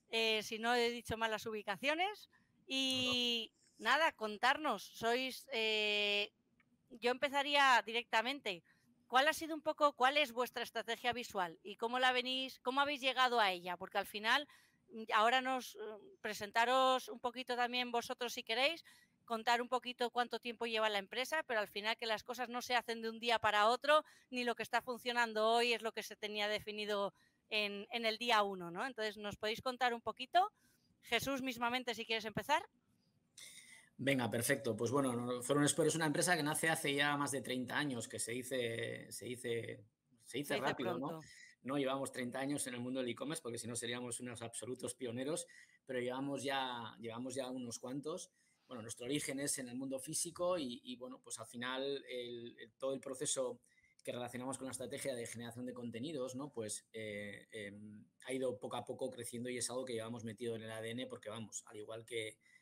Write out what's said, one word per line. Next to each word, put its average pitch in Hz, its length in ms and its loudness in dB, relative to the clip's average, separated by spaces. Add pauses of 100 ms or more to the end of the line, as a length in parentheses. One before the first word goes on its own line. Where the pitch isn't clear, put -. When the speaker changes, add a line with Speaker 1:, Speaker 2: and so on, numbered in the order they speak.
Speaker 1:
eh, 220 340 2
si 220 160 -6
no 233 160 2
he 240 160 4
dicho 240 260 -4
mal 226 140 0
las 214 160 -4
ubicaciones. 269 840 -2 (360)
Y 254 840 0 (260)
Speaker 2:
No. 214 120 2
Speaker 1:
nada, 302 200 6
contarnos, 240 720 0
sois, 247 680 -2
eh, 208 800 2 (560)
yo 240 240 0
empezaría 277 760 6
directamente. 226 760 0 (420)
¿Cuál 262 200 6
ha 311 60 6
sido 320 240 -4
un 294 40 -8
poco, 302 340 4
cuál 269 240 4
es 285 120 4
vuestra 233 320 -4
estrategia 226 500 -2
visual 196 520 -4
y 202 100 -10
cómo 233 240 -2
la 254 140 6
venís, 254 480 -2
cómo 262 200 2
habéis 285 200 2
llegado 254 400 4
a 202 100 6
ella? 180 260 -4
Porque 185 220 -4
al 190 80 0
final, 240 400 2 (460)
mm, 220 100 -10 (100)
ahora 233 280 6
nos, 254 340 -2
eh, - 40 -14 (420)
presentaros 233 880 4
un 247 100 -10
poquito 247 380 -4
también 247 340 0
vosotros 233 420 -4
si 247 120 -8
queréis, 269 400 0 (400)
contar 233 380 2
un 247 60 -6
poquito 247 420 0
cuánto 233 280 0
tiempo 233 280 -4
lleva 220 220 2
la 208 100 2
empresa, 254 500 -2
pero 233 100 2
al 202 80 0
final 214 300 -2
que 240 100 -6
las 214 160 -2
cosas 240 280 -6
no 240 120 -4
se 247 140 2
hacen 226 260 0
de 226 80 -2
un 226 80 -8
día 226 220 4
para 208 260 6
otro, 285 380 6 (260)
ni 247 140 -2
lo 240 100 2
que - 80 -4
está 233 180 0
funcionando 226 680 2
hoy 233 240 6
es 214 100 0
lo 220 80 -2
que 214 140 -6
se 214 100 -10
tenía 208 320 -2
definido 208 680 -2 (360)
en, 202 420 -2
en 233 160 -2
el 220 100 2
día 226 280 4
uno, 185 260 -4
¿no? 190 160 -4
Entonces, 214 300 -4
¿nos 208 200 -8
podéis 214 240 -2
contar 247 320 0
un 233 100 -4
poquito? 339 500 2 (500)
Jesús, 254 400 0
mismamente, 240 540 -2
si 226 100 -8
quieres 220 200 0
empezar. 262 380 2 (1400)
Speaker 2:
Venga, 127 280 2
perfecto. 117 440 2
Pues 117 160 0
bueno, 135 220 4
no, 123 300 -2
Forum 147 220 4
Sport 151 240 6
es 151 60 4
una 160 120 2
empresa 170 280 4
que 156 80 2
nace 156 280 2
hace 151 240 2
ya 143 240 4
más 139 140 0
de 131 100 -2
treinta 127 340 -2
años, 131 320 -2
que 113 100 -8
se 113 140 -4
dice, 120 800 -2
se - 140 -8
dice, 117 580 -4 (400)
se - 140 -4
dice 143 100 -2
Speaker 1:
Se 147 60 0
dice - 20 2
Speaker 2:
rápido, 135 420 0
¿no? - 100 -4
Speaker 1:
pronto. 160 180 -10 (380)
Speaker 2:
No, 131 120 -2
llevamos 135 340 0
treinta 123 280 -6
años 139 280 -2
en 127 60 -6
el 120 80 -6
mundo 127 200 -2
del 123 100 -2
e-commerce, 135 320 -4
porque 117 160 -6
si 110 100 -8
no 120 80 -6
seríamos 120 440 -4
unos 123 200 -8
absolutos 120 540 -6
pioneros, 131 520 -4 (380)
pero 127 160 -2
llevamos 131 420 -2
ya, 131 560 -4
llevamos 120 360 -6
ya 127 160 -4
unos 123 280 -8
cuantos. 143 540 -8 (340)
Bueno, 123 140 -10
nuestro 113 240 -10
origen 139 340 -2
es 143 200 -2
en 127 100 -8
el 120 60 -10
mundo 135 240 -4
físico 175 580 -2
y, 123 260 -4
y, 123 140 -10
bueno, 127 240 -12
pues - 180 -10
al 113 80 -10
final 131 600 -4
el, 120 500 -8
el, 113 200 -16
todo 135 160 -2
el 131 60 -6
proceso 131 600 -4 (420)
que 131 100 -6
relacionamos 123 440 -6
con 131 80 -12
la - 60 -8
estrategia 131 440 -6
de 120 120 -6
generación 120 400 -10
de 123 80 -8
contenidos, 123 640 -6
¿no? 143 140 -6
Pues, - 440 -6
eh, 104 560 -8
em, 104 520 -12 (220)
ha 127 80 -6
ido 131 260 0
poco 127 180 -6
a 117 100 -4
poco 123 240 -4
creciendo 120 400 -6
y 123 80 -4
es 117 100 -2
algo 127 160 -4
que 127 80 -4
llevamos 113 320 -6
metido 113 320 -4
en 110 60 -8
el 110 80 -10
A 110 100 -8
D 113 120 -6
N 123 140 -6
porque, 120 220 -10
vamos, 110 380 -10
al 110 120 -14
igual 113 280 -12
que, 110 320 -6 (240)